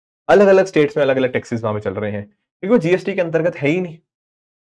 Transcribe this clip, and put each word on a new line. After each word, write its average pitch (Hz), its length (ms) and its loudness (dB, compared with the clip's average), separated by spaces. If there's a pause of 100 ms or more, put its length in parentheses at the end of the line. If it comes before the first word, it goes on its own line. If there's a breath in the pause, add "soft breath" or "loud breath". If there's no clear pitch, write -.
(300)
अलग-अलग 190 360 6
स्टेट्स 151 320 0
में 147 60 2
अलग-अलग 131 300 0
टैक्सेस 120 300 -6
वहां 107 120 -2
पे 104 60 -6
चल 101 120 -6
रहे 104 180 -6
हैं, 101 140 -8
क्योंकि - 420 -16
वो 240 100 4
जीएसटी 180 360 -2
के 185 80 -2
अंतर्गत 160 340 -2
है 143 140 -2
ही 180 120 -2
नहीं। 165 160 -10 (680)